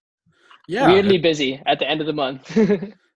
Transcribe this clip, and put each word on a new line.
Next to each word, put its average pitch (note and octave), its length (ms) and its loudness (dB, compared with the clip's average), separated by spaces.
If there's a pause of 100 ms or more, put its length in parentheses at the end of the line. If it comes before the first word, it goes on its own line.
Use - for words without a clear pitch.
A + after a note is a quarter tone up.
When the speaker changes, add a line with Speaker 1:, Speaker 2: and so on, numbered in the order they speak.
(680)
Speaker 1:
Yeah, F#3+ 240 2
Speaker 2:
weirdly G3 260 4
Speaker 1:
it E3 60 -6
Speaker 2:
busy D3 420 -2
at C#3+ 140 0
the C#3 100 -4
end D#3 120 -2
of D3+ 60 -8
the D#3 60 -4
month. C#3+ 440 -6
<laughs> G3+ 360 0 (220)